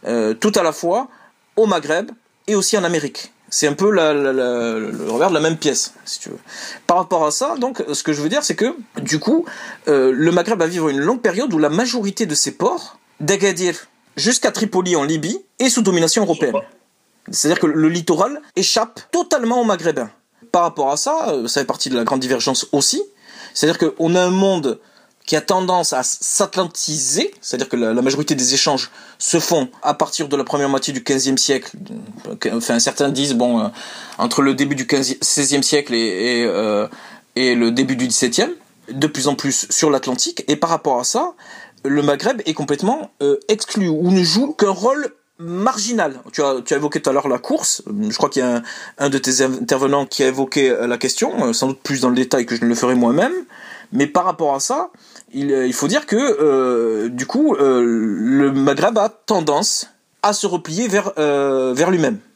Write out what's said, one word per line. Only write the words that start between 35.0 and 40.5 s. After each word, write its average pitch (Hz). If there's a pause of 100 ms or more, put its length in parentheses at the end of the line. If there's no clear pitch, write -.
seizième 139
siècle 143
et, 113 (420)
et, 117
euh, 107 (480)
et 127
le 117
début 131
du 127
dix-septième, 131 (400)
de 139
plus 139
en 139
plus -
sur 156
l'Atlantique. 131
Et 151